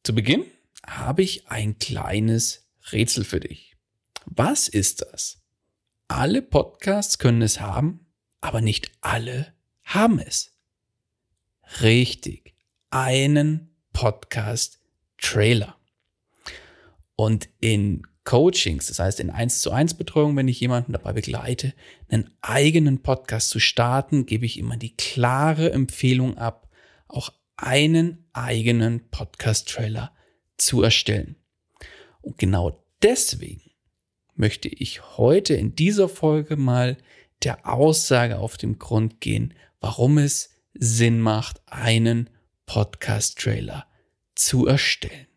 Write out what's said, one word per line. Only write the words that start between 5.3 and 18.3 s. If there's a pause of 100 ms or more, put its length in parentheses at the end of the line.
Alle
Podcasts
können
es
haben, (340)
aber
nicht (100)
alle (300)
haben
es. (1300)
Richtig, (340)
einen (240)
Podcast-Trailer. (1400)
Und (100)
in (280)
Coachings,